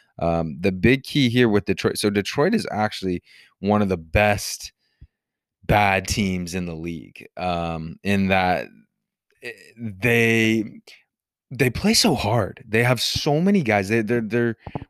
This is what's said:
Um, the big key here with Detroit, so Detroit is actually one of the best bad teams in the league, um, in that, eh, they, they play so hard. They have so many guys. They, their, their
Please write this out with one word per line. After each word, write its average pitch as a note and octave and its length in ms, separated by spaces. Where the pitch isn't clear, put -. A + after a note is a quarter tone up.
Um, E2 400
the F#2+ 100
big A2+ 320
key C3+ 260
here A#2+ 200
with G#2 160
Detroit, - 340
so G#2 120
Detroit C#3 440
is - 160
actually F#2+ 500
one G#2 240
of G2 60
the F#2 80
best G2+ 760
bad G2 420
teams F#2 480
in F2+ 120
the E2+ 80
league, D#2+ 520
um, E2+ 680
in G2 240
that, F2+ 400
eh, B2 80
they, A2+ 1040
they A#2 200
play G#3 240
so G#3 200
hard. G#2+ 540
They A2+ 160
have B2 160
so - 400
many F#3+ 220
guys. G#2 260
They, A2+ 140
their, A#2+ 180
their A2+ 360